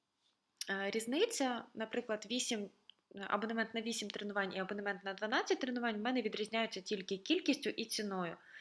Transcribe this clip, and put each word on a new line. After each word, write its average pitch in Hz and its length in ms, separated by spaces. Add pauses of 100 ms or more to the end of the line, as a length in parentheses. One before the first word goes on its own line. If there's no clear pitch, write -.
(720)
е, 196 200
різниця, 240 760 (100)
наприклад, 220 560
вісім, 226 400 (440)
е, 196 140
абонемент 220 460
на 226 80
вісім 220 280
тренувань 202 420
і 185 80
абонемент 202 440
на 196 100
дванадцять 247 460
тренувань 240 360
в 208 40
мене 247 220
відрізняються 214 580
тільки 190 360
кількістю 277 540
і 226 140
ціною. 190 480
Е, - 40 (240)